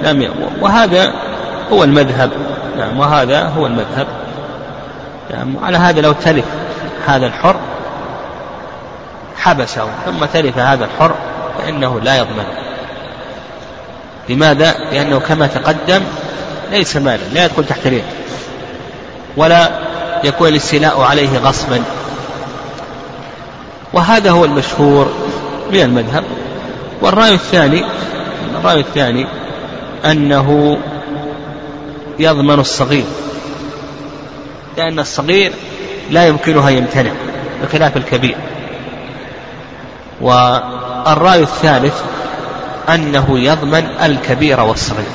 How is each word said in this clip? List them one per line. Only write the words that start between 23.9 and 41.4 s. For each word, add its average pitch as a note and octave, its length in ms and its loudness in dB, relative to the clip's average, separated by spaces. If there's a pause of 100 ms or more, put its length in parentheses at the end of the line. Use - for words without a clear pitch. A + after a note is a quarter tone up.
وهذا G3+ 380 6
هو E3+ 140 8
المشهور C#3+ 680 4 (600)
من F#3+ 80 6
المذهب. B2 440 2 (760)
والرأي G3+ 340 6
الثاني، E3+ 500 4 (760)
الرأي E3 200 4
الثاني C3 460 0 (800)
أنه D3 720 4 (1400)
يضمن D3 420 4
الصغير، C#3 440 2 (1700)
لأن E3 220 -2
الصغير E3 540 2 (580)
لا E3 160 6
يمكنه D3+ 420 4
أن C#3 40 6
يمتنع B2+ 380 2 (520)
بخلاف D#3 340 2
الكبير. B2 400 0 (1800)
والرأي C#3 1200 4